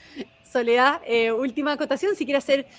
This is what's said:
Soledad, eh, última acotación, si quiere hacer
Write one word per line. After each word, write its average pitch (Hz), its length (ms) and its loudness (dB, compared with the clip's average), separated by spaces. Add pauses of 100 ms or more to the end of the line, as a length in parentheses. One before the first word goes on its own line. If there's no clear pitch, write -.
(520)
Soledad, 247 520 2
eh, 226 280 0
última 269 400 -2
acotación, 294 420 -2
si 320 100 -4
quiere 277 140 0
hacer 277 300 0 (100)